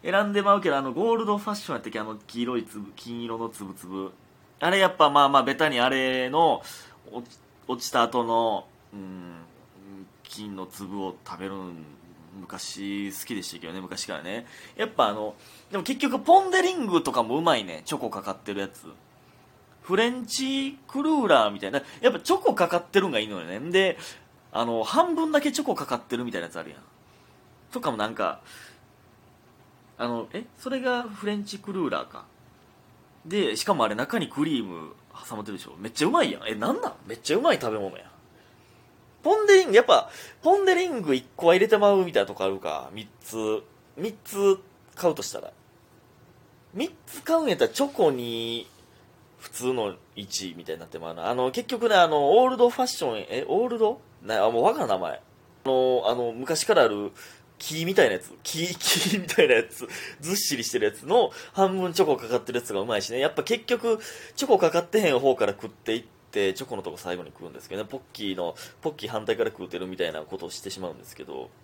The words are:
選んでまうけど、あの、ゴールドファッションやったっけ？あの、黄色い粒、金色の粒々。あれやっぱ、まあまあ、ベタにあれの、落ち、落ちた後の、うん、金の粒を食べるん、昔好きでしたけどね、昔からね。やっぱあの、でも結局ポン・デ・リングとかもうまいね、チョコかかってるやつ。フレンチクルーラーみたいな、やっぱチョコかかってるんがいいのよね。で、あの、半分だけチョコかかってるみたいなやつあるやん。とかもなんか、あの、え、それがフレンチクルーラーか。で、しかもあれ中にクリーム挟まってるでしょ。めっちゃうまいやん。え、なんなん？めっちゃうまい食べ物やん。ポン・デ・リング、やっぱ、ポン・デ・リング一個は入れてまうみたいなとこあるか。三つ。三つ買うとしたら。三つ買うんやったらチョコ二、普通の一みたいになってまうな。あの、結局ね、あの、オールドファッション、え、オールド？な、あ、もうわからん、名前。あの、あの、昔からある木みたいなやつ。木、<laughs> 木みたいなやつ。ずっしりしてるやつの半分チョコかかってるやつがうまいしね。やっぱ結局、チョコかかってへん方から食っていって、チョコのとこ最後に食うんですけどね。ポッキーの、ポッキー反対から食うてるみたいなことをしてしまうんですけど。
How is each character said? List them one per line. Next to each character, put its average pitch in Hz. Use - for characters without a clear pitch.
選 196
ん 202
で 202
ま 202
う 196
け 185
ど、 139
あ 135
の、 131
ゴ 214
ー 233
ル 226
ド 208
フ 202
ァ 208
ッ -
シ -
ョ 156
ン -
や 113
っ -
た 110
っ -
け？ 113
あ 107
の、 110
黄 113
色 120
い 113
粒、 104
金 120
色 113
の 113
粒 98
々。 95
あ 156
れ 190
や 190
っ 185
ぱ、 151
ま 143
あ 139
ま 139
あ、 127
ベ 135
タ 156
に 127
あ 127
れ 131
の、 151
落 120
ち、 -
落 123
ち -
た 123
後 120
の、 113
う -
ん、 92
金 104
の 95
粒 98
を 92
食 87
べ 95
る 95
ん、 90
昔 98
好 -
き 117
で 92
し -
た 85
け 85
ど 82
ね、 95
昔 90
か 87
ら 73
ね。 104
や 220
っ 226
ぱ 120
あ 104
の、 107
で 202
も 180
結 254
局 254
ポ 370
ン・ 370
デ・ 381
リ 370
ン 285
グ 170
と 143
か 117
も 117
う 160
ま 165
い 107
ね、 82
チ 156
ョ -
コ 120
か 98
か 101
っ 95
て -
る 98
や 98
つ。 -
フ 180
レ 226
ン 247
チ 269
ク 277
ル 311
ー 285
ラ 127
ー 104
み 101
た 101
い -
な、 139
や 240
っ 240
ぱ 180
チ -
ョ 381
コ -
か 175
か 175
っ 175
て -
る 190
ん 165
が 113
い 107
い -
の 101
よ 80
ね。 92
で、 185
あ 113
の、 117
半 330
分 320
だ 294
け 294
チ 302
ョ -
コ 220
か 143
か 131
っ -
て -
る 120
み 120
た 98
い 87
な 85
や 82
つ 85
あ 80
る 76
や 71
ん。 -
と 240
か 151
も 113
な 107
ん 113
か、 92
あ 120
の、 117
え、 220
そ -
れ 262
が 247
フ 208
レ 208
ン 202
チ 202
ク 196
ル 180
ー -
ラ 73
ー -
か。 -
で、 160
し -
か 208
も 135
あ 107
れ 104
中 139
に 165
ク 147
リ 143
ー -
ム 82
挟 117
ま 107
っ 104
て 107
る 95
で -
し -
ょ。 67
め 101
っ -
ち 143
ゃ -
う 233
ま 320
い 135
や 78
ん。 107
え、 110
な 107
ん 359
な -
ん？ -
め 110
っ -
ち -
ゃ 180
う 233
ま 302
い -
食 113
べ 107
物 95
や 92
ん。 -
ポ 359
ン・ 427
デ・ 403
リ 370
ン 254
グ、 196
や 233
っ -
ぱ、 -
ポ 359
ン・ 403
デ・ 370
リ 359
ン 262
グ 151
一 127
個 170
は 170
入 185
れ 214
て 214
ま 202
う 190
み 170
た 104
い -
な 98
と 101
こ 95
あ -
る 98
か。 73
三 104
つ。 110
三 208
つ 196
買 175
う 151
と -
し -
た -
ら。 -
三 269
つ -
買 330
う 320
ん 262
や 180
っ -
た 240
ら 226
チ -
ョ 277
コ 175
二、 117
普 -
通 127
の 107
一 95
み 85
た 82
い 80
に 82
な 82
っ -
て 82
ま 82
う -
な。 85
あ 120
の、 127
結 240
局 233
ね、 214
あ 175
の、 151
オ 254
ー 262
ル 262
ド 240
フ 240
ァ 254
ッ 247
シ -
ョ 131
ン、 110
え、 117
オ 202
ー -
ル 233
ド？ 220
な、 104
あ、 113
も 117
う -
わ 214
か 302
ら 190
ん、 -
名 98
前。 85
あ 135
の、 131
あ 120
の、 120
昔 135
か 220
ら 151
あ 117
る 104
木 160
み 190
た 175
い -
な 104
や 90
つ。 -
木、 165
<laughs> -
木 -
み 180
た -
い 147
な 127
や 113
つ。 -
ず 165
っ -
し 156
り 117
し -
て 120
る 107
や 107
つ -
の 190
半 190
分 180
チ 190
ョ -
コ 147
か 117
か 120
っ -
て 127
る 120
や 120
つ 110
が 98
う 101
ま 113
い 98
し -
ね。 123
や 139
っ -
ぱ 147
結 233
局、 233
チ 277
ョ -
コ 220
か 165
か 170
っ 170
て 214
へ 190
ん 127
方 131
か 113
ら 98
食 101
っ -
て -
い 120
っ -
て、 98
チ -
ョ -
コ 120
の 95
と 87
こ 78
最 90
後 87
に 73
食 78
う 85
ん 67
で 64
す -
け -
ど 104
ね。 104
ポ -
ッ -
キ 107
ー -
の、 87
ポ 156
ッ 151
キ -
ー -
反 107
対 113
か 113
ら 110
食 -
う 90
て 87
る 92
み 92
た 87
い 82
な 78
こ 92
と 87
を 82
し -
て 98
し 92
ま 90
う 78
ん 64
で 52
す -
け -
ど。 65